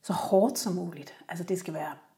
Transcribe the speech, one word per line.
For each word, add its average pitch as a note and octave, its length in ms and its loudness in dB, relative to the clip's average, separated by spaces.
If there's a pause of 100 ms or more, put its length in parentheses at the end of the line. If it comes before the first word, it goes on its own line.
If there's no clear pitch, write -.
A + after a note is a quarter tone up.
så - 120 -2
hårdt G3+ 460 4
som F#3+ 160 -2
muligt. E3 380 -8 (160)
Altså, F3 140 -6
det F3+ 160 -2
skal E3 140 -8
være D3+ 200 -6 (240)